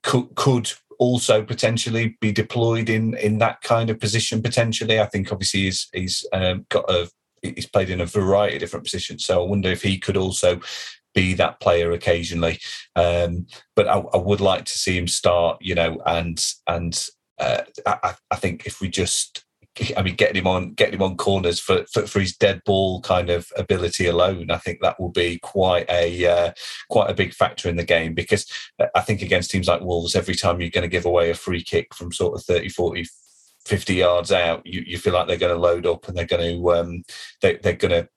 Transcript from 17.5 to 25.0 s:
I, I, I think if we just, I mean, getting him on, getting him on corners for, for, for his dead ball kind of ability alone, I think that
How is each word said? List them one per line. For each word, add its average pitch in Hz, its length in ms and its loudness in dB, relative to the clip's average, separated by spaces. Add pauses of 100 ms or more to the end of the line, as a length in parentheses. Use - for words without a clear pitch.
I, - 180 0
I, 87 120 -2 (160)
I 92 60 0
think 87 300 -4
if - 140 -12
we 95 80 -4
just, - 560 -4 (520)
I 92 60 0
mean, 92 140 -2
getting 98 200 2
him 92 120 0
on, 90 260 -2
getting - 220 2
him 98 60 0
on 92 140 0
corners 92 440 0
for, 92 260 0
for, 104 200 -2
for 104 140 -2
his 95 160 -2
dead 98 280 2
ball 95 380 2
kind 90 280 0
of 87 260 -2
ability 90 500 0
alone, 87 440 2
I 85 80 0
think 87 240 -8
that 87 180 0